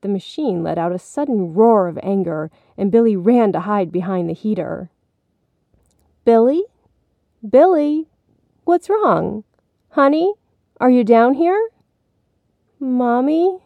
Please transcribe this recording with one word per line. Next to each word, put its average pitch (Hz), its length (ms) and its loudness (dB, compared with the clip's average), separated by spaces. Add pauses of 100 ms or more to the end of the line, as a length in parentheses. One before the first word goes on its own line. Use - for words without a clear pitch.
The 196 80 -10
machine 196 540 -4
let 160 140 -4
out 170 140 -2
a 180 80 -6
sudden 220 540 -4
roar 214 340 4
of 156 160 -8
anger, 170 480 -4 (260)
and 196 140 -2
Billy 226 240 2
ran 220 380 2
to 165 80 -4
hide 190 300 -4
behind 180 380 -4
the 165 40 -6
heater. 175 580 -8 (1300)
Billy? 240 420 4 (800)
Billy? 302 600 2 (560)
What's - 260 -2
wrong? 214 540 0 (480)
Honey, 311 420 2 (460)
are 254 100 2
you 247 140 4
down 233 300 4
here? 370 360 0 (1080)
Mommy? 262 880 0